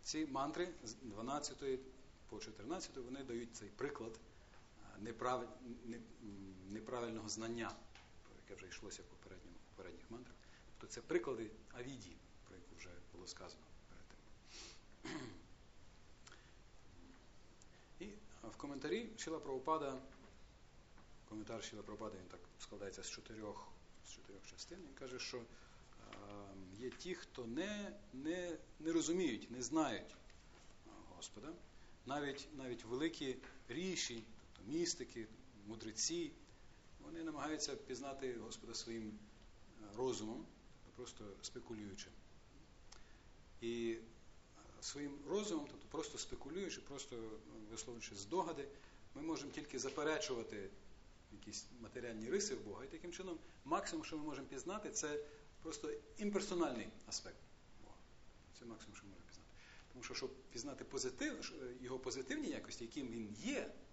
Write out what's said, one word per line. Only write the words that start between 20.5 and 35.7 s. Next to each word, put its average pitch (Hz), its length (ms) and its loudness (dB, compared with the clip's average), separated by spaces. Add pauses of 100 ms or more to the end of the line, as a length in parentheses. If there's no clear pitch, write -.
коментар 107 340 -2
Шріла 104 200 -4
Прабхупада, 104 340 -2
він 90 100 -8
так 90 120 -8 (200)
складається 98 440 -2
з - 60 0
чотирьох, 104 580 -4 (380)
з - 60 -8
чотирьох - 340 -8
частин. - 420 -6
Він 135 60 -8
каже, 127 260 -4
що, - 180 0
е, 117 60 0 (1400)
є 123 100 2
ті, 175 260 0
хто - 300 -4
не, 190 480 2 (200)
не, 165 440 2 (220)
не 160 120 6
розуміють, 151 600 8
не 123 100 2
знають, 127 540 6 (720)
е, - 20 -12 (260)
Господа. 135 380 -6 (520)
Навіть, 139 480 4
навіть 127 320 -2
великі 135 520 4 (300)
ріші, 143 560 2 (300)
тобто 101 180 -4
містики, 127 560 4 (400)
мудреці, 113 640 4 (680)